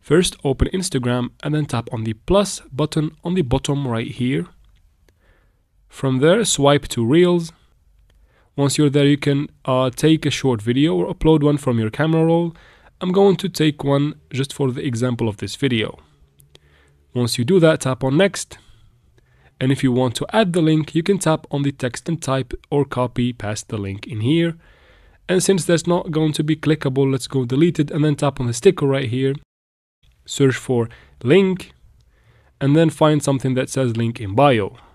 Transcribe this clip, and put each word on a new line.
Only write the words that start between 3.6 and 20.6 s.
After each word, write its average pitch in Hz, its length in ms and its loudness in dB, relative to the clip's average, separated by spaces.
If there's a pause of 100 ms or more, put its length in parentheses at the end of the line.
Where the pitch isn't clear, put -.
right 113 200 -4
here. 131 380 -4 (1400)
From 131 300 -2
there, 175 260 4
swipe 139 440 2
to 117 160 -2
Reels. 170 480 2 (1040)
Once 139 220 0
you're 147 120 4
there, 143 160 4
you 143 100 4
can, 143 320 -2 (160)
uh, 131 260 0
take 151 360 2
a 143 40 0
short 123 300 -2
video 135 340 0
or 175 180 -2
upload 156 300 2
one 147 140 2
from 123 220 -2
your 110 120 -2
camera 160 340 0
roll. 165 300 0 (460)
I'm 185 120 -2
going 196 240 4
to 196 120 -6
take 156 360 -2
one 143 360 0 (120)
just 131 200 -4
for 135 180 -2
the 120 140 -8
example 120 440 -2
of 107 100 -6
this - 180 -10
video. 120 420 -2 (1160)
Once 120 240 -2
you 123 60 -2
do 185 160 4
that, 160 200 4
tap 131 240 -4
on 135 120 0
Next. - 420 0 (1000)
And 131 120 2
if 135 100 -2
you 131 80 2
want 123 260 0
to - 160 -4
add 214 200 2
the 175 100 2